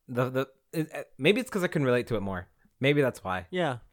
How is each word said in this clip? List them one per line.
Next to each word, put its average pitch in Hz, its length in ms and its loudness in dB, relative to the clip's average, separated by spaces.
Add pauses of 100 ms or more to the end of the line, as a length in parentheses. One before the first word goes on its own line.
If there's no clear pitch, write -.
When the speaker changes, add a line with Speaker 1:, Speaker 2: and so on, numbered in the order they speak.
Speaker 1:
The, 127 200 0
the, 131 120 -2 (320)
it, 160 200 -4
it, 143 140 -10 (100)
maybe 196 220 4
it's 247 100 -4
'cause 185 140 -2
I 180 40 2
can 151 180 0
relate 123 220 2
to 120 100 -2
it 98 40 -2
more. 95 260 -6 (320)
Maybe 143 240 4
that's 120 200 -2
why. 92 280 -4
Speaker 2:
Yeah. 160 260 -2 (160)